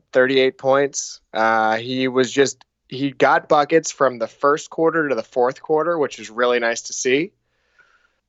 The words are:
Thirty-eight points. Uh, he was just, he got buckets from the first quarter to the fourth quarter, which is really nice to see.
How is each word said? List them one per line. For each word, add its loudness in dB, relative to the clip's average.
Thirty-eight 2
points. -2
Uh, 0
he -4
was 0
just, 0
he -6
got 0
buckets 2
from 0
the -4
first -2
quarter 0
to -2
the -2
fourth -2
quarter, -2
which -4
is -16
really 0
nice -2
to -14
see. -2